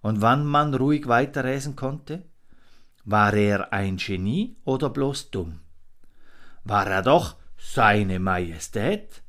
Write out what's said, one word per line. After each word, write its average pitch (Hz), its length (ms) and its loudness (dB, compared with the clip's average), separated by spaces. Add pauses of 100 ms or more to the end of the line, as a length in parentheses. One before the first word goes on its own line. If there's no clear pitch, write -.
und 104 200 0
wann 131 240 4
man 147 280 2
ruhig 147 340 0
weiterreisen 135 680 0
konnte? 147 480 -8 (800)
War 104 300 4
er 104 400 2
ein 98 240 -2
Genie 104 640 -4
oder 135 260 0
bloß 139 400 -4
dumm? 80 300 -8 (1040)
War 101 240 2
er 95 160 0
doch 127 320 4 (220)
seine 104 600 4
Majestät 95 1080 -4